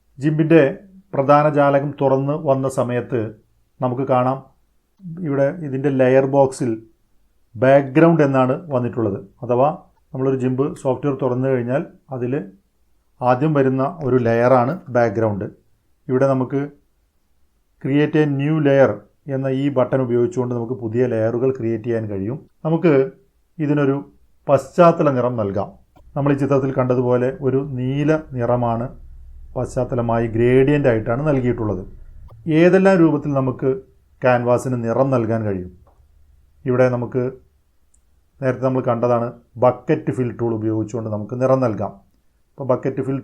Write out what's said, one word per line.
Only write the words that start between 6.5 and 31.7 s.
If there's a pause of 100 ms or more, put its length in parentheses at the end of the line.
ബാക്ക്ഗ്രൗണ്ട്
എന്നാണ് (200)
വന്നിട്ടുള്ളത്. (220)
അഥവാ (420)
നമ്മളൊരു
ജിംബ് (160)
സോഫ്റ്റ്വെയർ
തുറന്നു
കഴിഞ്ഞാൽ (320)
അതിൽ (960)
ആദ്യം
വരുന്ന (240)
ഒരു (100)
ലെയറാണ് (220)
ബാക്ക്ഗ്രൗണ്ട്. (640)
ഇവിടെ
നമുക്ക് (1200)
ക്രിയേറ്റ്
എ (140)
ന്യൂ (120)
ലെയർ (440)
എന്ന (120)
ഈ (120)
ബട്ടൺ
ഉപയോഗിച്ചുകൊണ്ട്
നമുക്ക്
പുതിയ (100)
ലെയറുകൾ
ക്രിയേറ്റ്
ചെയ്യാൻ
കഴിയും. (280)
നമുക്ക് (720)
ഇതിനൊരു (520)
പശ്ചാത്തല (100)
നിറം
നൽകാം. (480)
നമ്മൾ
ഈ
ചിത്രത്തിൽ
കണ്ടതുപോലെ (180)
ഒരു (180)
നീല (240)
നിറമാണ് (680)
പശ്ചാത്തലമായി (100)
ഗ്രേഡിയന്റ്
ആയിട്ടാണ്
നൽകിയിട്ടുള്ളത്. (800)